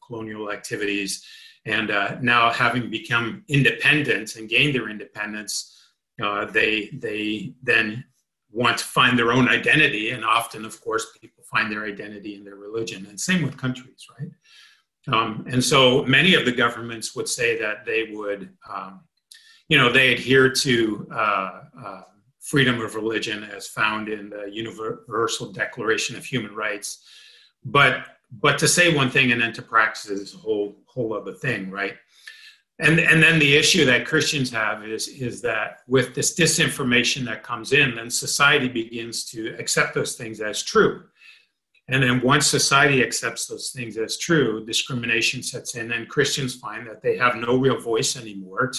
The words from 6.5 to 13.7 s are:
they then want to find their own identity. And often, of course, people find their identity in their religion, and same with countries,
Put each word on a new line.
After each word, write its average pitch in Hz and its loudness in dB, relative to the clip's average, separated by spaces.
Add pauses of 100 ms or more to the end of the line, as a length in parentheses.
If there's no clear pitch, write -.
they 107 -6
then 113 0 (480)
want 117 0
to - -8
find 123 4
their 117 2
own 123 4
identity. 120 2
And 120 -8
often, 113 0
of 110 -14
course, 110 -6
people - -20
find 110 -2
their 107 -6
identity 104 -12
in 101 -18
their 101 -18
religion, 101 -8
and - -16
same 185 0
with 131 -6
countries, - -8 (140)